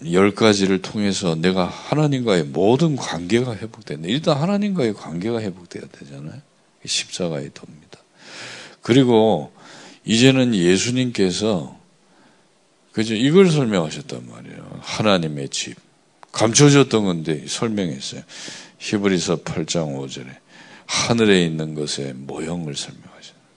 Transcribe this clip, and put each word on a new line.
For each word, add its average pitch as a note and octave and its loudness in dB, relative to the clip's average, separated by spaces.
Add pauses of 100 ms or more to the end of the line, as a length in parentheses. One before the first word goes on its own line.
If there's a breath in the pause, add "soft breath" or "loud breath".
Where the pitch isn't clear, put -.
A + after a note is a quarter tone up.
(120)
열 F#2+ 4
가지를 G2 4
통해서 G2 -2
내가 F2+ 2
하나님과의 B2 0
모든 A2+ 2
관계가 A2 -4
회복된다. E2 -12
일단 D3 -2
하나님과의 F#3 -2
관계가 G2 -6
회복돼야 F#2 -10
되잖아요. C#2+ -18 (440)
십자가의 D2+ -6
도입니다. - -20 (800 loud breath)
그리고 A2+ 4 (520 loud breath)
이제는 B2 4
예수님께서, F#2+ 0 (1120 soft breath)
그죠? A2 -2
이걸 D#3+ 6
설명하셨단 D#2 -2
말이에요. B1 -18
하나님의 D#2+ -2
집. - -8 (560)
감춰졌던 A#2+ 6
건데 D#2+ -2
설명했어요. G2 -6 (560 loud breath)
히브리서 F#2+ 0
팔 D#2+ -6
장 D2+ -4
오 C2+ -10
절에 C2 -14 (640 loud breath)
하늘에 G#2+ 2
있는 D#2+ -4
것의 C#2 -6
모형을 D2 -8
설명하셨어요. - -16 (220)